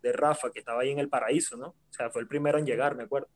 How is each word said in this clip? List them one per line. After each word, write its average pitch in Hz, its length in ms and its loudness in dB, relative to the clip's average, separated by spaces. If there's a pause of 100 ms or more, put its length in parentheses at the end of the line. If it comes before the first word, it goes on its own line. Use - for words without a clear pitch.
de 123 120 2
Rafa, 131 360 2
que 113 100 -10
estaba 117 240 -2
ahí 135 80 0
en 143 80 -2
El 143 100 0
Paraíso, 123 480 2
¿no? 131 100 -10
O - 80 -16 (160)
sea, 117 180 -4
fue 117 120 -4
el 113 60 -8
primero 147 300 2
en 151 80 2
llegar, 127 300 0
me 120 80 -10
acuerdo. 135 320 -4